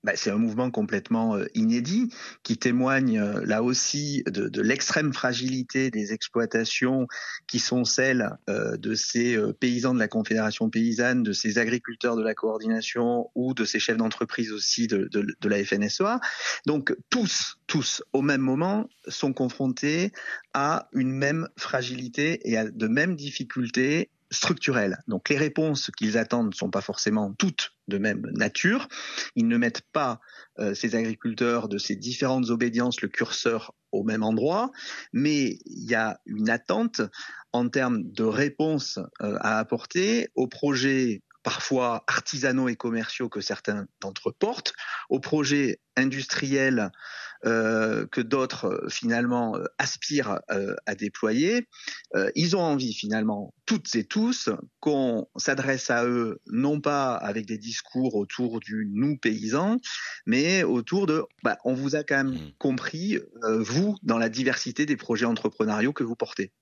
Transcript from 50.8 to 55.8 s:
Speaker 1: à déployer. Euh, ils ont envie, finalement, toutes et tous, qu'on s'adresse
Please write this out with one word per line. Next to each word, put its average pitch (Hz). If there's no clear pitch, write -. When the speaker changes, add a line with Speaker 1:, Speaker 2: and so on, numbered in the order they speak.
Speaker 1:
à 101
déployer. 120
Euh, 190
ils 170
ont 180
envie, 131
finalement, 107
toutes -
et 110
tous, 233
qu'on 131
s'adresse 135